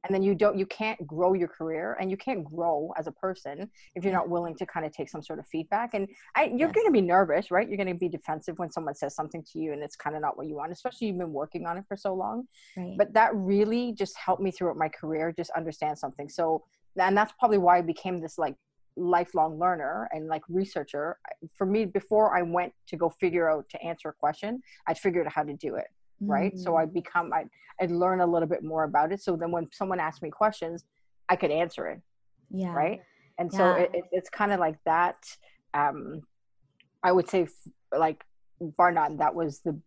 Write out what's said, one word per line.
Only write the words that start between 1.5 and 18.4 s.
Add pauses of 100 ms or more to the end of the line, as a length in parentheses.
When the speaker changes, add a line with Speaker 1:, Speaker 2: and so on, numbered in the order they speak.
Speaker 1:
and
you
can't
grow
as
a
person (240)
if
you're
Speaker 2:
Yeah.
Speaker 1:
not
willing
to
kinda
take
some
sort
of
feedback.
And (260)
I,
you're
Speaker 2:
Yes.
Speaker 1:
gonna
be
nervous,
right?
You're
gonna
be
defensive
when
someone
says
something
to
you
and
it's
kinda
not
what
you
want,
especially
you've
been
working
on
it
for
so
long. (280)
Speaker 2:
Right.
Speaker 1:
But
that
really
just
helped
me
throughout
my
career,
just
understand
something.
So, (340)
and
that's
probably
why
I
became
this,
like, (400)